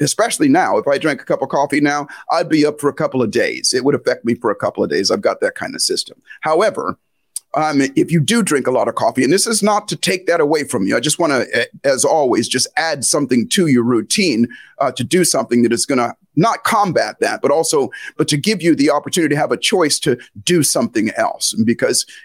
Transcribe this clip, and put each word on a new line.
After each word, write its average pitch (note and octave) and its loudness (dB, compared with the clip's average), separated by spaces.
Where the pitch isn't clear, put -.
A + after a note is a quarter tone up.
especially F3+ 0
now, C3 2
if G#2+ 0
I C#3 2
drank C#3+ -2
a - -20
cup D3+ -2
of C3+ -4
coffee D3 0
now, D3 0
I'd E3+ 0
be D3+ 4
up - -4
for C#3+ 0
a C3+ 2
couple C3+ -2
of G#2+ 0
days. D#2+ 0
It B2 0
would C#3+ 2
affect B2 -2
me A#2 0
for A#2 -2
a G2 -2
couple G2+ -4
of F#2 0
days. F#2 0
I've G#2 0
got G2+ 0
that G2 -2
kind - -10
of - -10
system. - -4
However, D#3+ 0
um, D3+ 0
if C3+ 0
you E3+ 4
do G#3+ 2
drink D3 0
a B2+ 2
lot A2+ 0
of A2 -4
coffee, A#2+ 0
and C3+ 2
this G3 2
is A3 -2
not G#3 0
to D#3 -6
take F#3 -4
that E3+ 2
away D3+ 0
from G#2+ -2
you, G#2+ 0
I B2 0
just - -2
wanna, C#3+ 0
a-, A#2 -2
as C3+ 2
always, C3 2
just - -2
add D3+ -2
something C3 0
to F3 2
your B2 2
routine, A#2 0
uh, C3+ 0
to B2 -6
do F3 2
something A#2+ 0
that A2+ 2
is A#2 -2
gonna B2 -2
not G3 0
combat E3+ 0
that, G#2+ -2
but C3+ 2
also, D3+ 0
but D#3 0
to D3+ 0
give F3 -2
you D#3+ 4
the C#3 2
opportunity D3 -2
to D3 0
have C3+ -2
a A#2 2
choice E3+ 0
to B2 0
do F3 2
something A2 0
else. - -4
Because A#2+ 0